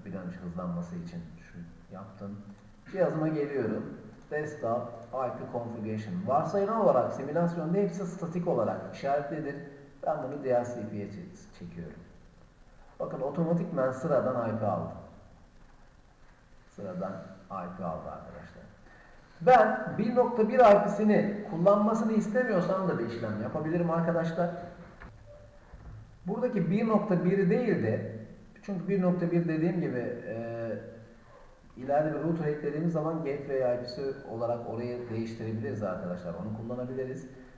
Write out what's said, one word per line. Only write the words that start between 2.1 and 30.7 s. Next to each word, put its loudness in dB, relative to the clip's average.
Cihazıma 2
geliyorum. -2
Desktop, -2
I -2
P -10
configuration. -4
Varsayılan 2
olarak 4
simülasyonda 0
hepsi 0
statik -4
olarak 0
işaretlidir. -2
Ben 0
bunu -6
D 4
H 4
C -6
P'ye -6
çe-, -14
çekiyorum. -12
Bakın -6
otomatikmen 0
sıradan 0
I -2
P 0
aldı. -2
Sıradan -6
I -8
P -8
aldı -6
arkadaşlar. -16
Ben 6
bir 2
nokta 4
bir 4
I 12
P'sini 4
kullanmasını 4
istemiyorsam 2
da 0
bir -2
işlem -4
yapabilirim 0
arkadaşlar. 2
Buradaki 0
bir 4
nokta 4
bir 4
değil 2
de, -2
çünkü -6
bir 2
nokta 2
bir 2
dediğim 2
gibi, -4
e, -6